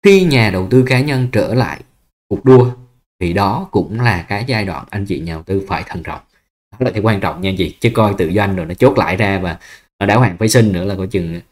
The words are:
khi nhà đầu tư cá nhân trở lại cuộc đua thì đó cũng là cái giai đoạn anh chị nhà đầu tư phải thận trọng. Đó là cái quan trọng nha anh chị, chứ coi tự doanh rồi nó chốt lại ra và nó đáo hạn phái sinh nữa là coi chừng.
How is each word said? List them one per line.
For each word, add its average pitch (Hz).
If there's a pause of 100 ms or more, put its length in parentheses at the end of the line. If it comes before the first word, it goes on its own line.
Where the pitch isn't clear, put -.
khi 196
nhà 123
đầu 92
tư 127
cá 127
nhân 131
trở 107
lại 95 (480)
cuộc -
đua 123 (480)
thì 87
đó 101
cũng 98
là 101
cái 101
giai 110
đoạn 80
anh 101
chị 87
nhà 82
đầu 80
tư 95
phải 165
thận 117
trọng. - (500)
Đó 127
là 104
cái 98
quan 107
trọng 147
nha 95
anh 95
chị, 87
chứ 117
coi 107
tự 85
doanh 98
rồi 87
nó 85
chốt 135
lại -
ra 98
và 85 (420)
nó 101
đáo 104
hạn 98
phái 113
sinh 113
nữa 90
là 98
coi 95
chừng. 85 (120)